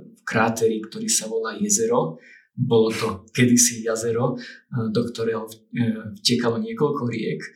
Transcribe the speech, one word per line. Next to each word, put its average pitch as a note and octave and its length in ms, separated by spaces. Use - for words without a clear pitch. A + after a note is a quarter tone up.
v - 100
kráteri, A2+ 600
ktorý - 260
sa - 180
volá A3 300
Jezero. - 600
Bolo A2+ 400
to - 160
kedysi B2 500
jazero, A2+ 500
e, - 60
do G#2+ 140
ktorého A2+ 400
v-, - 160
e, A#2+ 120
vtekalo A#2 420
niekoľko C#3 480
riek. A2 320